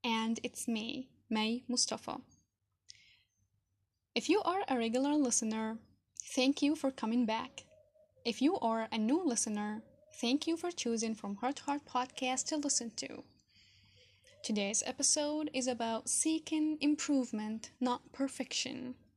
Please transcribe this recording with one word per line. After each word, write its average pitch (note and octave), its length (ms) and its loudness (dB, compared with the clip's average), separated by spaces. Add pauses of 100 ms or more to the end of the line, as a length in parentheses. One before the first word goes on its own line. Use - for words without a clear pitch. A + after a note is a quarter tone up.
and A3+ 400 2
it's - 240 -6
me, A3+ 420 -4 (180)
May A3 400 0
Mustafa. - 540 0 (1900)
If A#3 160 -2
you G4 140 6
are F#4 260 2
a C4 80 2
regular B3+ 380 2
listener, A3+ 640 0 (560)
thank C4+ 260 4
you D4 140 4
for C4+ 160 0
coming A#3 340 2
back. - 380 -4 (600)
If A#3+ 200 0
you F4 160 4
are A3+ 320 2
a A3+ 80 -2
new C#4+ 260 4
listener, G#3+ 560 0 (400)
thank B3+ 240 2
you E4 100 2
for F4 140 -2
choosing A3+ 460 -2
From G3+ 220 -8
Heart C4 180 0
to - 80 -12
Heart C#4+ 180 -2 (100)
podcast B3+ 580 -2
to D#4 80 0
listen C#4 400 0
to. - 260 -8 (1200)
Today's G3+ 420 -2
episode D4+ 680 0
is B3+ 140 -2
about A#3 440 -2
seeking D#4 720 0
improvement, B3 1000 0
not B3 340 -2
perfection. - 800 -4 (240)